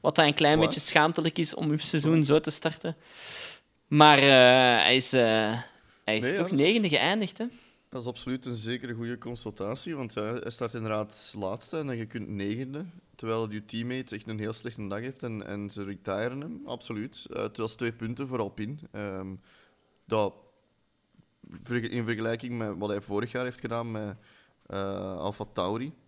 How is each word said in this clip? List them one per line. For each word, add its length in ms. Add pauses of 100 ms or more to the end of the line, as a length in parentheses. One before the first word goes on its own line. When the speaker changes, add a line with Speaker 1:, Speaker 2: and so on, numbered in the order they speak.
Speaker 1:
wat 140
dan 100
een 100
klein 200
Speaker 2:
Zwaar. 120
Speaker 1:
beetje 140
schaamtelijk 580
is 160
om 160
je 80
seizoen 340 (120)
Speaker 2:
Zwaar. 120
Speaker 1:
zo 40
te 100
starten. 460 (920)
Maar, 320
eh, 60 (600)
hij 120
is, 160
eh, 480 (440)
hij 120
is 60
Speaker 2:
Nee, 120
Speaker 1:
toch 100
Speaker 2:
ja, 60
dat 100
is 60
Speaker 1:
negende 220
geëindigd, 500
hè? 60 (440)
Speaker 2:
Dat 140
is 60
absoluut 360
een 100
zekere 400
goede 240
consultatie, 760
want 160
ja, 100
hij 280
start 240
inderdaad 640
laatste 400
en 80
dan 100
je 100
kunt 220
negende, 560 (300)
terwijl 360
je 140
teammate 500
echt 140
een 100
heel 140
slechte 340
dag 140
heeft 220
en, 240
en 240
ze 140
retiren 560
hem, 260
absoluut. 680
Eh, 100
het 140
was 180
twee 180
punten 340
voor 120
Alpine. 360 (180)
Ehm, 420 (720)
dat 280 (1160)
verge-, 380
in 160
vergelijking 540
met 200
wat 100
hij 120
vorig 320
jaar 120
heeft 160
gedaan 300
met, 260 (500)
eh, 520
Alpha 340
Tauri 400 (160)